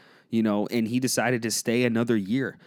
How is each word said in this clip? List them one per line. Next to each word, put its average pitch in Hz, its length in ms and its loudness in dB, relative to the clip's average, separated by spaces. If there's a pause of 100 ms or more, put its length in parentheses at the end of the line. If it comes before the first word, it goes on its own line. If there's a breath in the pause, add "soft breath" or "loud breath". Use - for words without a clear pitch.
(300 loud breath)
you 113 120 2
know, 104 260 2
and 113 200 0
he 123 100 0
decided 123 440 0
to 113 80 -2
stay 120 340 0
another 117 320 2
year 107 400 -2 (100)